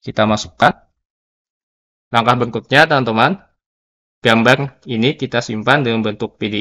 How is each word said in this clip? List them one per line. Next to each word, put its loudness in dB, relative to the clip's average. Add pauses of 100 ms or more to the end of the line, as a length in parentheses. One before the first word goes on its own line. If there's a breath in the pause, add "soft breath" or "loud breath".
Kita -2
masukkan. -2 (1300)
Langkah 2
berikutnya, 0
teman-teman, 0 (800)
gambar 0
ini -2
kita -6
simpan -2
dalam -2
bentuk -6
P -6
D -6